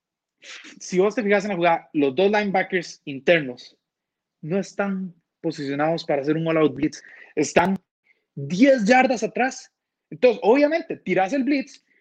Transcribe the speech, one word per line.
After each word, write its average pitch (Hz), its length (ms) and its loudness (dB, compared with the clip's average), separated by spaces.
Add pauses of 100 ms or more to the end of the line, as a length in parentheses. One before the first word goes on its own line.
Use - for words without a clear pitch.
(400)
si - 600 -8
vos 202 160 2
te 233 80 -2
fijas 202 200 2
en 208 60 -6
la 190 60 -4
jugada, 170 380 0
los 143 200 0
dos 190 160 4
linebackers 190 760 -2
internos 139 680 -2 (640)
no 170 200 -4
están 190 520 -6 (280)
posicionados 151 640 -4
para 143 180 -2
hacer 151 140 0
un 165 100 -4
all-out 156 280 2
blitz. 147 280 -6 (320)
Están 190 420 0 (600)
diez 196 480 2
yardas 254 400 2
atrás. - 480 -4 (380)
Entonces, 202 320 2
obviamente, 294 560 2
tirás 185 340 -2
el 277 100 -2
blitz 269 400 -4 (180)